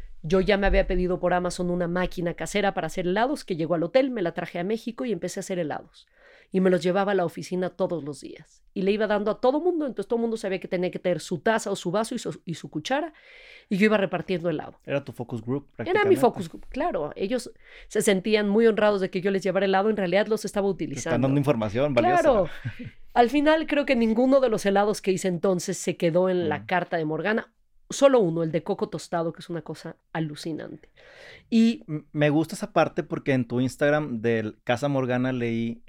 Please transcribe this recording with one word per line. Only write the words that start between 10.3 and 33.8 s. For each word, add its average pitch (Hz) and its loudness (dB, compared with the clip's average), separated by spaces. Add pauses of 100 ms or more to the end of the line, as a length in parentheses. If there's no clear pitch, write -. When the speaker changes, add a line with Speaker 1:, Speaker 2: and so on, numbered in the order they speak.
Speaker 1:
sabía 190 -4
que 170 -10
tenía 180 -2
que 175 -8
tener 175 0
su - -6
taza 220 0
o 196 -4
su 180 -6
vaso 220 -2
y 233 -6
su, 185 -8
y 165 -8
su 143 -14
cuchara. 285 -4 (560)
Y 208 -2
yo 185 4
iba 214 4
repartiendo 180 -2
helado. - -6
Speaker 2:
Era 139 -2
tu 123 -14
focus 117 -8
group, 131 -4
Speaker 1:
Era 117 -8
mi - -
Speaker 2:
prácticamente. 381 2
Speaker 1:
focus 214 2
group, - -16
claro. 254 -4
Ellos 214 -4 (360)
se 214 -2
sentían 208 2
muy 220 6
honrados 208 4
de 185 -2
que 190 -4
yo 190 0
les 190 0
llevara 196 0
helado, 196 2
en 214 0
realidad 190 2
los 214 -2
estaba 202 -2
Speaker 2:
Te 196 0
Speaker 1:
utilizando. 165 -6
Speaker 2:
están 120 2
dando 135 2
información 127 0
valiosa. 349 4
Speaker 1:
Claro. 220 4 (640)
Al 240 6
final 311 2
creo 285 2
que 277 2
ninguno 240 4
de 262 2
los 190 0
helados 202 2
que 190 0
hice 190 0
entonces 180 0
se 175 -4
quedó 175 2
en 180 0
la 147 -2
Speaker 2:
Mm. 110 -16
Speaker 1:
carta 175 -2
de 160 -2
Morgana. 165 -4 (400)
Solo 269 6
uno, 170 0
el 160 -4
de 160 -2
coco 185 -4
tostado, 165 -4
que - -16
es - -16
una 165 -8
cosa - -14 (160)
alucinante. 156 -8 (580)
Y 226 4
Speaker 2:
M-, 151 -6
me 151 4
gusta 156 0
esa - -10
parte 160 2
porque 147 -2
en 127 2
tu 120 0
Instagram 143 0